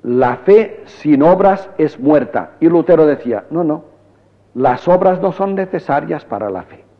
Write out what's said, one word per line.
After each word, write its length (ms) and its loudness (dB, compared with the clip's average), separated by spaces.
La 340 0
fe 500 2
sin 360 0
obras 540 2
es 220 -2
muerta. 640 -2
Y 80 2
Lutero 360 2
decía, 460 -2
"No, 120 -4
no, 220 -6
las 340 -2
obras 320 2
no 120 -2
son 220 -6
necesarias 720 -6
para 260 -8
la 120 -10
fe". 220 -20